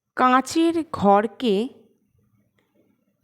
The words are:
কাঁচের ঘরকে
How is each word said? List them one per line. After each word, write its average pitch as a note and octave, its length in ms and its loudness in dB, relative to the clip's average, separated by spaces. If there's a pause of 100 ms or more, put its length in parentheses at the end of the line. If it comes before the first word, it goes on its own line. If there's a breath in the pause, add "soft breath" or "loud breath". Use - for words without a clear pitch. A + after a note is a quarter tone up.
(160)
কাঁচের C4+ 580 0 (180)
ঘরকে G#3 640 0 (1700)